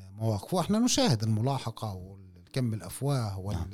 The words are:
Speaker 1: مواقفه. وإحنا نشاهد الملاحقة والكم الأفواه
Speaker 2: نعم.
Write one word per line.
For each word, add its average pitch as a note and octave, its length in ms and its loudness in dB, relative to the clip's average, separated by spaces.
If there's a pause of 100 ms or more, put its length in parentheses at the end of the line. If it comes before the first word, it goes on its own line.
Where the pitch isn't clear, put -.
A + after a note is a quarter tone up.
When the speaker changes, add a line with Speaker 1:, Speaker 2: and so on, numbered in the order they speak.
(120)
Speaker 1:
مواقفه. A2 460 0
وإحنا F#3+ 220 2
نشاهد A3+ 440 4
الملاحقة A2+ 720 0
والكم F#2+ 800 -6
الأفواه G#2 800 -4
Speaker 2:
نعم. E2 200 -4